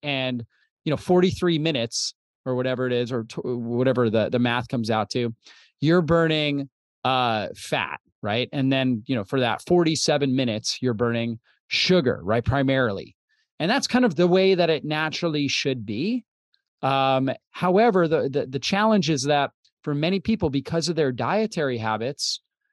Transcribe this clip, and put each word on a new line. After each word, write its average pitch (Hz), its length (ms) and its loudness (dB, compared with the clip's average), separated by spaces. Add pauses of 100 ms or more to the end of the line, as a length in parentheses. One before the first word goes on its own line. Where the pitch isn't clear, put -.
and, 131 400 -4 (400)
you 156 80 -2
know, 139 60 0
forty-three 180 640 2
minutes 143 540 -2 (320)
or 127 100 -2
whatever 127 300 -2
it 127 60 -2
is, 123 220 0
or 117 100 -4
tw-, - 220 -10
whatever 120 640 0
the, 107 200 2
the 123 100 0
math 120 280 0
comes 113 240 -2
out 107 200 0
to, 120 220 -2 (460)
you're 165 220 4
burning, 151 680 2 (360)
uh, 123 500 0
fat, 95 460 -6 (200)
right? 110 300 -2
And 135 180 0
then, 127 360 0
you 135 100 -2
know, 107 80 -2
for 131 160 -2
that 117 260 0
forty-seven 156 720 2
minutes, 120 460 -2
you're 127 120 0
burning 117 460 -2 (280)
sugar, 160 540 0
right? 107 220 0
Primarily. 131 720 0 (440)
And 165 120 0
that's 262 160 0
kind 254 160 2
of 196 120 2
the 175 120 4
way 190 280 4
that 170 140 2
it 156 140 0
naturally 151 640 -2
should 127 380 -4
be. 170 400 -4 (560)
Um, 135 480 2 (220)
however, 185 580 2
the, 143 180 2
the, 135 180 -2
the 131 140 -8
challenge 196 500 2
is 143 140 0
that 143 280 0 (320)
for 147 120 -4
many 165 240 0
people, 185 300 0
because 156 400 -4
of 165 80 -4
their 139 160 2
dietary 147 640 -2
habits 110 640 -4 (320)